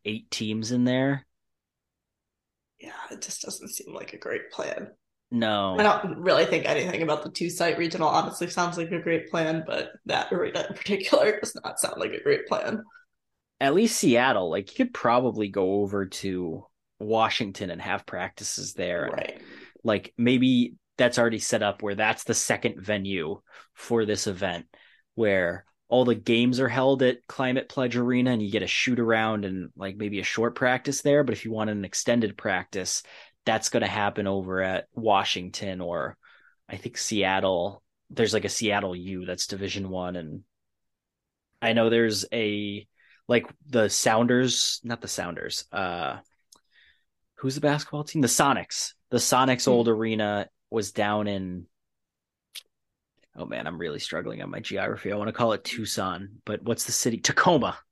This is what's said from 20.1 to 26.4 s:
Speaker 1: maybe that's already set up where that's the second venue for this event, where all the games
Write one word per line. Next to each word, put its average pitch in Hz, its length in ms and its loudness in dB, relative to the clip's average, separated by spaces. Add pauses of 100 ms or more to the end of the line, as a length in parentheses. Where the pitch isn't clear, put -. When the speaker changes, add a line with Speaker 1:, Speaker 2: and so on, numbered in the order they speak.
Speaker 1:
maybe 123 580 4 (220)
that's 123 200 4
already 117 220 2
set 110 240 0
up 101 180 -2
where 101 140 -4
that's 110 300 0
the 117 80 0
second - 460 0
venue 95 600 -4 (320)
for 113 320 0
this 104 220 -2
event, 90 400 -4 (480)
where 95 500 2 (220)
all 123 180 6
the 120 80 6
games 120 460 2